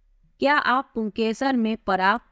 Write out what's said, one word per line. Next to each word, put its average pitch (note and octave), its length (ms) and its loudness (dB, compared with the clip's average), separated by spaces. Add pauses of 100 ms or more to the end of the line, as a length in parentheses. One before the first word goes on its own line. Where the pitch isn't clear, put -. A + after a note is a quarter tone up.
(400)
क्या C#4 160 2
आप C4 400 0
पुंकेसर A3 600 -2
में A3 220 0
पराग G3 420 0 (120)